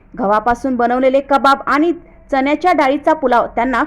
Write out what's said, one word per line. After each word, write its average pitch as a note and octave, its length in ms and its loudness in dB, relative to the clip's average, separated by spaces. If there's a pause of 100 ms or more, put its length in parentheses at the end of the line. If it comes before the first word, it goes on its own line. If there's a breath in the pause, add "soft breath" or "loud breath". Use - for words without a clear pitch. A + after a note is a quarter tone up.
(180 soft breath)
गव्हापासून A#3 580 -2
बनवलेले B3+ 440 0
कबाब C4+ 460 2
आणि D#4 260 0 (380 soft breath)
चण्याच्या D4 420 0
डाळीचा D4 400 0
पुलाव B3 340 0
त्यांना A#3+ 400 -2